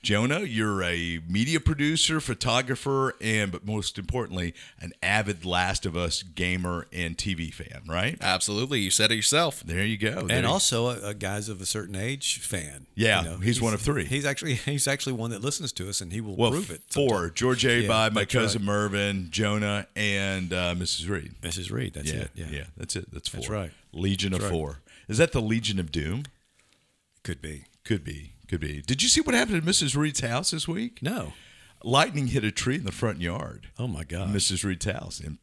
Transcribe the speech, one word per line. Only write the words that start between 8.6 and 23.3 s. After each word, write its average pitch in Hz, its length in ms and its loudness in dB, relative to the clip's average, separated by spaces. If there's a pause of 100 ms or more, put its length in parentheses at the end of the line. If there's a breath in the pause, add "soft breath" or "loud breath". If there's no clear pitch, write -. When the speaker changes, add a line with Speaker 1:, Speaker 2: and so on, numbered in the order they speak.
Speaker 2:
You 92 100 0
said 107 220 4
it - 20 4
yourself. 143 500 2
Speaker 1:
There 90 220 0
you 110 100 2
go. 104 220 0
Speaker 3:
And - 120 -2
Speaker 1:
There 127 120 4
you 113 60 2
Speaker 3:
also 123 400 2
a, 104 220 -4
a 107 40 -6
Guys 101 340 -4
of 95 140 -10
a 92 40 -6
Certain 101 280 -4
Age 127 460 -2
fan. 73 460 -6 (100)
Speaker 1:
Yeah, 101 260 6
Speaker 3:
You 82 80 -2
know, 85 60 -6
Speaker 1:
he's 90 80 -4 (120)
Speaker 3:
he's, 127 60 2
Speaker 1:
one 113 100 4
of 104 80 0
three. 117 240 2
Speaker 3:
he's 139 220 -2
actually, 139 280 0
<laughs> - 20 0
he's 139 320 0
actually 139 240 0
one 117 180 -2
that 104 120 -6
listens 139 320 -2
to 92 140 -6
us, 101 120 -2
and 87 120 -8
he 110 80 -4
will 104 140 -6
Speaker 1:
Well, 113 160 4
Speaker 3:
prove 165 220 -2
it 78 180 -12
Speaker 1:
four. 143 180 4
Speaker 3:
sometime. 87 260 2
Speaker 1:
George 127 320 2
A. 120 160 6
Speaker 3:
Yeah, 104 60 2
Speaker 1:
By, 110 220 4
my 107 120 2
Speaker 3:
that's - 100 -2
Speaker 1:
cousin 110 300 2
Speaker 3:
right. 98 40 0
Speaker 1:
Mervin, 101 640 0
Jonah, 104 640 2
and, 98 580 0
uh, 90 220 2
Missus 87 320 -2
Reed. - 360 -4
Speaker 3:
Missus 87 280 -6
Reed, - 240 -2
that's 76 160 -4
Speaker 1:
Yeah, 73 120 -2
Speaker 3:
it, 71 120 -6
yeah. 82 160 -8
Speaker 1:
yeah, 71 140 -6 (120)
that's 90 200 -6
it. - 160 -8
That's - 160 -8
four. - 120 -8